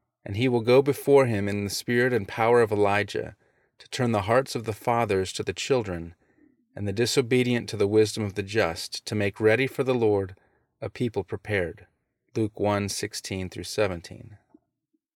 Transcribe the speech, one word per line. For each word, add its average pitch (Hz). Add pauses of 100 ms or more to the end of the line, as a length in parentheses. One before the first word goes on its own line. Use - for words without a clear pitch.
(240)
and 98
he 123
will 120
go 120
before 139
him 101
in 101
the 98
spirit 123
and 101
power 120
of 107
Elijah, 101 (440)
to -
turn 120
the 104
hearts 117
of 117
the 110
fathers 107
to -
the 95
children, 90 (600)
and 101
the 98
disobedient 120
to -
the 101
wisdom 107
of 98
the 101
just, 98
to -
make 101
ready 110
for 131
the 127
Lord 101 (440)
a 113
people 110
prepared." 98 (480)
Luke 110
one 101
sixteen 95
through -
seventeen. 101 (800)